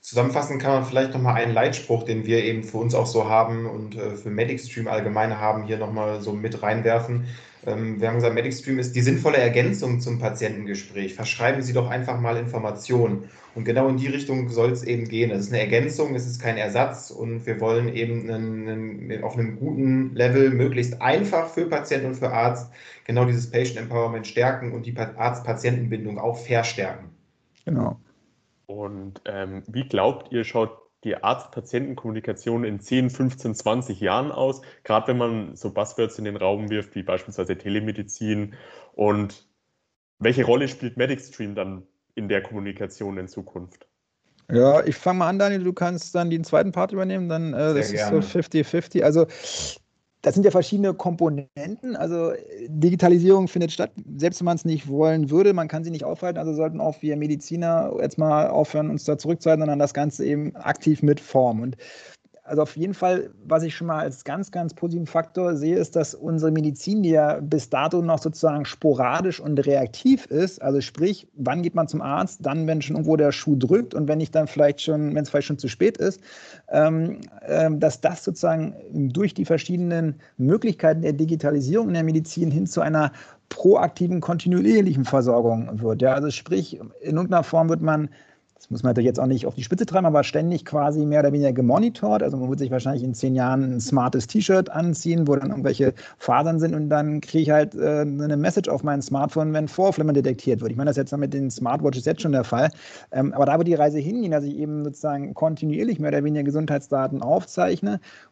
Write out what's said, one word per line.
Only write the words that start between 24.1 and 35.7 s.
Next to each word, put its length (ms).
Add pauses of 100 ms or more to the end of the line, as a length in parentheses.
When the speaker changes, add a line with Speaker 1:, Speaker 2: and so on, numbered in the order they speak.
Speaker 1:
stärken 440
und 140
die 60
Pa-, 240
Arzt-Patienten-Bindung 1040
auch 160
verstärken. 720 (560)
Speaker 2:
Genau. 320 (720)
Speaker 3:
Und, 580
ähm, 420
wie 220
glaubt 420
ihr, 140
schaut 260 (320)
die 140
Arzt-Patienten-Kommunikation 1500
in 140
zehn, 300
fünfzehn, 460
zwanzig 440
Jahren 320
aus? 300 (240)
Gerade 240
wenn 100
man 380
so 160